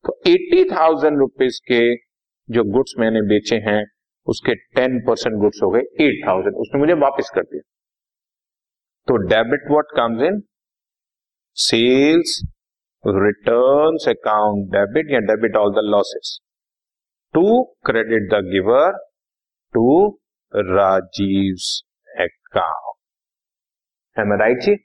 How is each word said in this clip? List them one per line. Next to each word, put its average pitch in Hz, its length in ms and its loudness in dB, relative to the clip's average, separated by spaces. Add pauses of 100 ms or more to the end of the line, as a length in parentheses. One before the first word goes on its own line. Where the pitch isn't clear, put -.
तो - 80 -4 (160)
एटी 185 420 2
थाउजेंड 156 480 0
रुपीज 131 400 -2 (100)
के 120 140 2 (640)
जो 120 140 0 (100)
गुड्स 127 280 -2
मैंने 110 280 0
बेचे 107 280 0 (100)
हैं 107 160 0 (440)
उसके 113 280 -4 (200)
टेन 127 320 0
परसेंट 113 300 -2
गुड्स 104 260 0
हो 98 80 0
गए 110 100 2 (240)
एट 123 220 -2
थाउजेंड, 95 300 -2
उसने 117 240 -4
मुझे 151 200 2
वापस 139 340 0
कर 92 80 0
दिया। 78 200 -12 (1500)
तो 131 80 2 (140)
debit 117 420 2
what 151 240 0
comes 117 300 0
in, 202 160 -2 (1120)
sales 135 760 2 (680)
returns 123 1080 2
account 107 640 -2
debit 127 380 -2
या 123 60 2 (100)
debit 110 320 0
all 101 160 0
the 107 100 -2
losses - 440 -2 (1000)
to 165 100 4 (440)
credit 113 420 -2
the 104 160 2
giver 98 400 2 (880)
to 113 120 2 (680)
Rajiv's 95 1160 -2 (400)
account। - 880 -6 (1200)
Am 104 180 0
I 101 80 -2
right 123 220 2
जी? 202 200 2